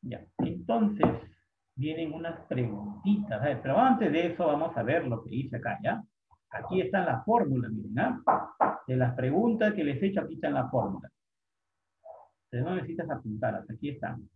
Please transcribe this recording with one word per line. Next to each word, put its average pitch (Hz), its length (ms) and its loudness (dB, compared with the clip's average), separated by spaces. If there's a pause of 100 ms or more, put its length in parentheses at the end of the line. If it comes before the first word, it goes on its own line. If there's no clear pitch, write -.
(140)
ya, - 100 -12 (220)
entonces, 220 640 2 (680)
vienen 156 380 -4
unas 165 280 -6
preguntitas. 117 1000 -2
A 135 40 0
ver, 139 180 0
pero 135 160 2
antes 226 320 6
de 170 160 2
eso - 180 -2
vamos 156 320 0
a 117 60 -2
ver 139 240 0
lo 117 160 -2
que - 80 -12
dice 120 260 -4
acá, 101 260 -4
¿ya? - 200 0 (480)
Aquí 185 300 -2
está 190 220 2
la 135 200 0
fórmula, 139 460 4
miren, 107 280 -4
¿ah? - 560 2 (340)
De 127 80 0
las 123 200 4
preguntas 208 580 4
que 175 100 -2
les 139 200 0
he 196 40 4
hecho, 160 140 0
aquí - 140 -6
está 147 160 -2
la 131 180 0
fórmula. 104 400 -2 (1400)
Entonces, 123 180 -2
no 185 60 -2
necesitas 165 340 -4
apuntarlas, 107 580 -4
aquí 120 220 -8
están. 123 460 -8